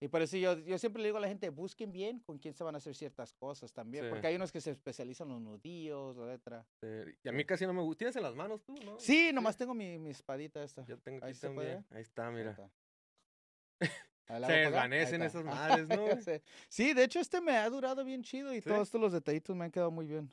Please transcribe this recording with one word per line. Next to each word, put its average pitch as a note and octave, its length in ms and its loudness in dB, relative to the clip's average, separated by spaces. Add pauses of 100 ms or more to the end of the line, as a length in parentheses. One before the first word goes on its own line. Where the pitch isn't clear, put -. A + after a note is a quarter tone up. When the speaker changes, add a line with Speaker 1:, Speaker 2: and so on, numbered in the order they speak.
Speaker 1:
y C#3+ 60 -4
por E3 160 4
eso D#3+ 140 0
yo, F#3 240 4
yo F3 180 -2
siempre A3+ 240 -2
le G#3+ 60 2
digo G#3+ 100 0
a - 20 0
la G3+ 60 0
gente, F#3+ 240 -2
busquen F#3 400 -8
bien G#3 300 -6
con D3+ 180 -12
quién D3 160 -10
se - 80 -10
van D#3 140 -4
a - 20 -6
hacer C#3 160 -10
ciertas C3 380 -10
cosas C3+ 400 -10
también, B2 320 -8
Speaker 2:
Sí. A#2 60 -2
Speaker 1:
porque A2 180 0
hay E3+ 80 2
unos F3+ 160 -4
que D#3+ 80 -6
se D#3 100 -4
especializan C3 600 -8
en B2+ 40 -6
los A#2 80 -8
nudillos, C#3 760 -8
la A#2+ 100 -8
letra. A#2 380 -10 (160)
Speaker 2:
Sí, A2+ 80 -8 (360)
y C3 40 -4
a A#2+ 40 -2
mí C3 80 2
Speaker 1:
Sí. D3 60 2
Speaker 2:
casi F#3 200 2
no F3+ 60 0
me F3+ 100 0
gusta. D#3+ 160 0
¿Tienes A#3+ 160 -2
en A#3+ 80 -2
las B2+ 140 -4
manos G3+ 260 -6
tú, C4+ 220 -14
no? G3+ 160 -12
Speaker 1:
Sí, D#4 260 8
Speaker 2:
Sí. D#4+ 60 4
Speaker 1:
nomás A3+ 240 2
tengo B3 180 -2
mi, F3+ 240 -6
mi D#3 120 -8
espadita D3 520 -8
esta. C3+ 240 -12
Speaker 2:
Yo A#2+ 140 -10
tengo C3 240 -10
Speaker 1:
Ahí C3 80 -8
Speaker 2:
aquí B2 80 -14
Speaker 1:
se C#3 100 -4
puede C3+ 200 -4
Speaker 2:
también. G3+ 200 -8
Speaker 1:
ver. A2 60 -14
Speaker 2:
Ahí A2 60 -10
está, A#2 260 -6
Speaker 1:
Ahí A#2 80 -6
Speaker 2:
mira. A2 160 -4
Speaker 1:
está. G2 180 -14 (1600)
¿La A#2+ 200 -4
Speaker 2:
Se E3 80 6
Speaker 1:
hago D#3 160 8
para C3 160 6
acá? - 20 -2
Speaker 2:
desvanecen D#3+ 320 2
Speaker 1:
Ahí E3 60 2
está. D#3+ 140 -4
Speaker 2:
esas D3+ 140 -4
madres, D#3 340 4
¿no, G3+ 140 2
güey? A#3+ 140 4
Speaker 1:
<laughs> A3+ 80 -8
Sí. D#3 160 -4 (300)
Sí, C4+ 240 4
de B3+ 100 10
hecho, E4+ 160 2
este F4 220 0
me C#4+ 160 4
ha G#3+ 100 4
durado C4 380 0
bien C4 160 -4
chido C4+ 320 -6
y G#3+ 80 -2
Speaker 2:
¿Sí? - 80 -4
Speaker 1:
todos G#3+ 180 6
estos A3+ 100 0
los G#3+ 140 6
detallitos D#3 420 0
me F3 120 -2
han E3 40 -6
quedado E3+ 200 2
muy E3 160 -4
bien. D3 260 -6